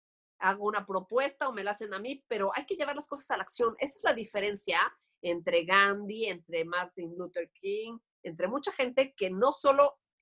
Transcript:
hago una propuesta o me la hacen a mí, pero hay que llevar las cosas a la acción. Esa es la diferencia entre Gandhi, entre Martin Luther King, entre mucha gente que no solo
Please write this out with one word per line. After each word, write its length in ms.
hago 280
una 200
propuesta 640
o 40
me 120
la 80
hacen 220
a 40
mí, 300
pero 260
hay 120
que 100
llevar 200
las 100
cosas 240
a 60
la 60
acción. 360
Esa 200
es 60
la 100
diferencia 640
entre 420
Gandhi, 640
entre 380
Martin 520
Luther 360
King, 460
entre 260
mucha 240
gente 440
que 140
no 220
solo 460